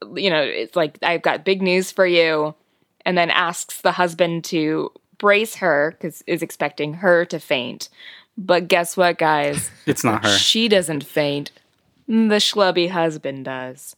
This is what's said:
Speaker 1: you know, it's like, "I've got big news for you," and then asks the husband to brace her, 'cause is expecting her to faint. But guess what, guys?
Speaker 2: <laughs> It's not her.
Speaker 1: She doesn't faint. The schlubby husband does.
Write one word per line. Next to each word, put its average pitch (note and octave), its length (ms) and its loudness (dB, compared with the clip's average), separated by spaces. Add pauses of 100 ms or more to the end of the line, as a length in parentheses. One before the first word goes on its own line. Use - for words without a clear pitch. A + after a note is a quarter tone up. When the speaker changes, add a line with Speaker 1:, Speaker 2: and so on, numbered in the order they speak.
(160)
Speaker 1:
you F#3 140 -2
know, D#3 120 2
it's A#2 340 -4
like, D#3 260 0
"I've E3+ 200 0
got D3+ 220 0
big F#3+ 180 0
news F#3 300 0
for F#3+ 160 2
you," D#3+ 480 2 (500)
and F3+ 120 0
then E3+ 120 4
asks - 520 -2
the F3+ 100 2
husband E3+ 540 0
to D#3 460 -4 (260)
brace G#3 380 2
her, D#3 440 0
'cause - 260 -10
is E3 160 -2
expecting D3+ 540 -6
her F3 300 4
to E3+ 140 -8
faint. - 500 -6 (480)
But F3+ 300 0
guess F3 300 0
what, F3 200 2
guys? D3+ 600 0
Speaker 2:
<laughs> - 80 -20
It's - 180 -2
not A2 220 2
her. G2+ 120 4
Speaker 1:
She A3+ 320 2
doesn't E3 340 0
faint. C#3+ 480 -4 (560)
The A3 320 2
schlubby F#3 500 2
husband D#3 560 -4
does. C3 520 -12